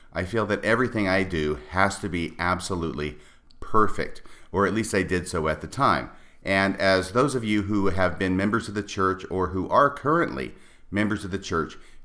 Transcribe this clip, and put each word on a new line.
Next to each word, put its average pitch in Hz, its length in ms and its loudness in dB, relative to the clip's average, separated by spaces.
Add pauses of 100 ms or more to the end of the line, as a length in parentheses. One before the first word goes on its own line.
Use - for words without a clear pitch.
(120)
I 90 120 -2
feel 107 220 0
that 101 180 -2
everything 110 440 2
I 95 160 4
do 76 340 -2 (120)
has 98 280 2
to 104 100 -6
be 87 300 -4
absolutely 85 800 -2 (420)
perfect, - 640 2 (300)
or 98 120 2
at 95 100 2
least 110 200 -2
I 98 80 4
did 87 240 0
so 80 220 -2
at 78 120 -2
the 85 60 -10
time. 92 440 0 (340)
And 98 360 2
as 92 300 4
those 127 240 2
of 127 100 -2
you 107 180 2
who 101 260 2
have 92 280 2
been 92 200 0
members 104 320 0
of 104 60 -8
the 104 80 -4
church 95 460 -2
or 92 200 0
who 95 200 -4
are 139 220 4
currently 139 640 -2 (340)
members 101 360 0
of 90 80 -8
the 98 60 -2
church, 82 380 -4 (280)